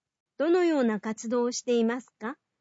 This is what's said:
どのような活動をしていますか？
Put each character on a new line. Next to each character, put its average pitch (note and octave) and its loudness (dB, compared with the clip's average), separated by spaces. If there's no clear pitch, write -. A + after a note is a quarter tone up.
ど D4 0
の F4 4
よ D#4+ 2
う B3+ 2
な A3 0
活 A3 -8
動 A#3+ 0
を B3 -2
し - -8
て B3 0
い A3+ 2
ま A#3 -2
す - -20
か？ A#3+ -8